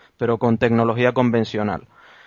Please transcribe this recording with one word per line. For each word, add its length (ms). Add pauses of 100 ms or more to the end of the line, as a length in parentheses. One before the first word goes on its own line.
(160)
pero 220
con 200
tecnología 540
convencional. 720 (440)